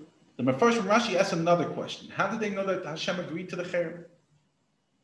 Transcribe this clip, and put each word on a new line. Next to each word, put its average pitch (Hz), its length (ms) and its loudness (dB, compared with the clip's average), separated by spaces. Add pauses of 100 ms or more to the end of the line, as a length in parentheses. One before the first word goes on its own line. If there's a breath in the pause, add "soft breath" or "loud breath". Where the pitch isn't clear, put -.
(360)
The 240 80 -2
Mefarshim 233 380 4
Rashi 202 340 4
asks 180 160 2
another 170 320 4
question. - 460 -6
How 180 180 0
did 226 100 -4
they 208 120 -2
know 196 140 -4
that 185 200 -2
Hashem 160 340 -4
agreed 170 300 -8
to 180 80 -8
the 175 80 -6
cherem? 170 400 -4 (1000)